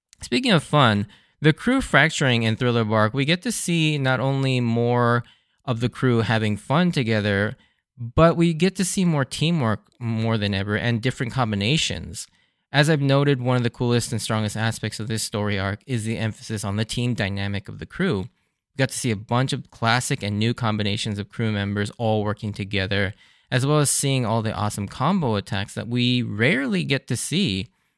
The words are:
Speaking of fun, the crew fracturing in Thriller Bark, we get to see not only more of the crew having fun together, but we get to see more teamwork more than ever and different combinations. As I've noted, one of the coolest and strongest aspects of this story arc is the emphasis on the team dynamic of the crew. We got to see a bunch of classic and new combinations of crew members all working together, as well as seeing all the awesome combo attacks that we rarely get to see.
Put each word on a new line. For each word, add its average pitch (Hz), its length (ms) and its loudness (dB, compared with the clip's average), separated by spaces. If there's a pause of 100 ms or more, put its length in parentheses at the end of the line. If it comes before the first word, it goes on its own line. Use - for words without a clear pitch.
(220)
Speaking 254 300 0
of 160 120 4
fun, 110 440 4 (340)
the 156 120 6
crew 254 280 0
fracturing 135 640 2
in 110 140 2
Thriller 120 260 2
Bark, 107 300 2
we 135 120 0
get 175 180 0
to 247 80 -4
see 156 460 0
not 131 220 0
only 135 400 0
more 120 640 2 (400)
of 120 160 -2
the 120 100 0
crew 123 320 2
having 110 360 0
fun 170 340 0
together, 107 640 0 (420)
but 156 380 4
we 170 180 2
get 180 220 0
to 196 100 -2
see 190 200 0
more 151 200 2
teamwork 147 560 0 (180)
more 113 380 0
than 101 160 0
ever 98 220 -2
and 113 260 0
different 123 300 -4
combinations. 104 960 -2 (440)
As 143 180 4
I've 156 120 2
noted, 139 400 2
one 127 140 2
of 123 80 2
the 117 60 0
coolest 120 420 0
and 110 100 -4
strongest 110 360 -2
aspects 110 420 -4
of 107 80 -8
this 110 160 -4
story 104 340 -2
arc 98 300 -2
is 120 160 -2
the 113 140 -4
emphasis 107 480 -6
on 98 100 -4
the 110 80 0
team 120 300 -2
dynamic 98 560 -4
of 101 100 -14
the - 60 -10
crew. 156 360 -2
We - 580 -14
got 135 100 2
to - 80 -10
see 123 140 -2
a 107 40 0
bunch 120 380 -2
of - 180 -8
classic 120 500 0
and 101 160 -2
new 113 160 2
combinations 107 640 -2
of 101 120 -8
crew 110 240 -2
members 101 380 -2
all 110 320 0
working 104 280 -4
together, 101 640 -2 (360)
as 127 160 0
well 151 140 4
as 143 100 2
seeing 135 360 0
all 110 160 0
the 107 120 -4
awesome 101 360 -2
combo 147 460 0
attacks 98 400 -4
that 110 120 -8
we 123 340 2
rarely 156 640 0
get 135 240 -4
to 127 80 -2
see. 120 540 -2 (280)